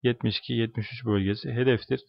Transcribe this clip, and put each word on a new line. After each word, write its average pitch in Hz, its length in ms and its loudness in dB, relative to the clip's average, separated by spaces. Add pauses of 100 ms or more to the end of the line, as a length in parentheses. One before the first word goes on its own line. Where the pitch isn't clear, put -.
yetmiş 120 360 0
iki, - 140 -6
yetmiş 113 400 -2
üç 120 120 -14
bölgesi 101 460 0
hedeftir. 127 580 2